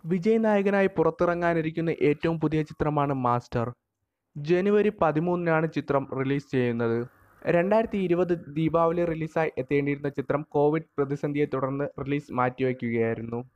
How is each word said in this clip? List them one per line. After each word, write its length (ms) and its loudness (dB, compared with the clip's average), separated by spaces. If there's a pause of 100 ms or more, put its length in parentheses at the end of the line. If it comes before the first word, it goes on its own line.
(100)
വിജയ് 340 2
നായകനായി 520 2
പുറത്തിറങ്ങാനിരിക്കുന്ന 920 0 (120)
ഏറ്റവും 380 2
പുതിയ 220 0
ചിത്രമാണ് 520 -2
മാസ്റ്റർ. 520 0 (720)
ജനുവരി 540 2 (120)
പതിമൂന്നിനാണ് 680 0
ചിത്രം 320 -2 (140)
റിലീസ് 320 -2
ചെയ്യുന്നത്. 480 0 (440)
രണ്ടായിരത്തി 560 2
ഇരുപത് 340 2 (220)
ദീപാവലി 500 2
റിലീസായി 540 -2
എത്തേണ്ടിയിരുന്ന 500 -2
ചിത്രം 400 -4
കോവിഡ് 480 0
പ്രതിസന്ധിയെ 500 -2
തുടർന്ന് 400 -4 (140)
റിലീസ് 320 -6
മാറ്റിവെക്കുകയായിരുന്നു. 1080 -2 (160)